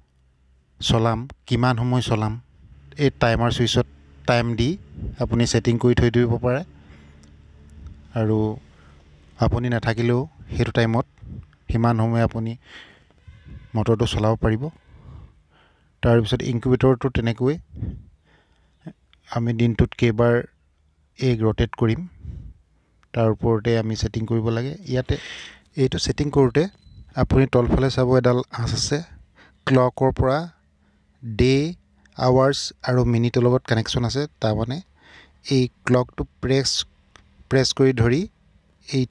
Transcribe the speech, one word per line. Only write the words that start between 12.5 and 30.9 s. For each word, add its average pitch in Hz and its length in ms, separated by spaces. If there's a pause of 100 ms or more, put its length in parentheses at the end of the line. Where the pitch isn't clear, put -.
মটৰটো 110 380
চলাব 110 220 (100)
পাৰিব। 113 180 (1400)
তাৰপিছত 117 380 (100)
ইনকিউবেটৰটো 127 560 (100)
তেনেকৈ 120 380 (1800)
আমি 117 140 (100)
দিনটোত 120 300 (100)
কেইবাৰ 120 340 (920)
এগ 120 80 (120)
ৰটেট 107 320
কৰিম, 117 200 (1120)
তাৰ 113 200
ওপৰতে 113 360 (120)
আমি 110 200
ছেটিং 110 280
কৰিব 113 160 (100)
লাগে। 131 160 (200)
ইয়াতে 127 240 (640)
এইটো 131 220
ছেটিং 147 220 (100)
কৰোঁতে 139 260 (600)
আপুনি 135 220 (120)
তলফালে 127 400
চাব, 127 120 (120)
এডাল 123 180 (220)
আঁচ 117 180
আছে। 143 200 (680)
ক্লকৰ 127 440 (100)
পৰা 131 180 (1040)